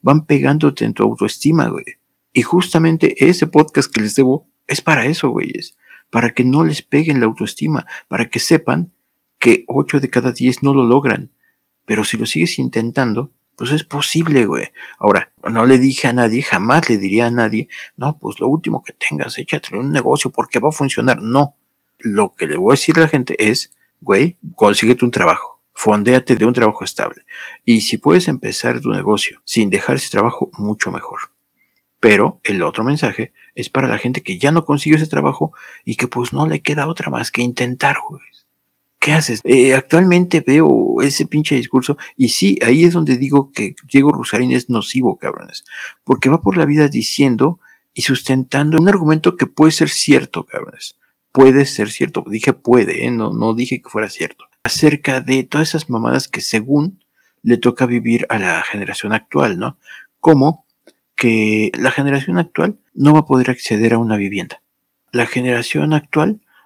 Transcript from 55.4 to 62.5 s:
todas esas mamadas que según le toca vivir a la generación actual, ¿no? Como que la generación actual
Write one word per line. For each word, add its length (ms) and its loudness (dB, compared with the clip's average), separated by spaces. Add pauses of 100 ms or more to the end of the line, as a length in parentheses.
todas 240 -2
esas 200 -6
mamadas 400 -2
que 140 -10
según 600 -2 (400)
le 140 2
toca 300 0
vivir 420 -2
a 100 -2
la 240 -2
generación 520 -8
actual, 440 -2
¿no? 200 -8 (420)
Como 440 4 (520)
que 640 0
la 120 0
generación 480 -2
actual 400 -2 (140)